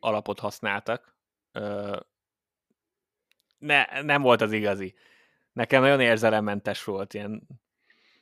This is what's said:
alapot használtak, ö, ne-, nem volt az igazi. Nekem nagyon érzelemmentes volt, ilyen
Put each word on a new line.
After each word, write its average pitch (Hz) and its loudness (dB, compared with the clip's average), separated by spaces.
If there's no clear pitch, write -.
alapot 107 -2
használtak, 104 -6
ö, 101 -8
ne-, 143 0
nem 143 2
volt 120 6
az 107 0
igazi. 101 -2
Nekem 127 2
nagyon 139 6
érzelemmentes 107 0
volt, 98 -8
ilyen 104 -12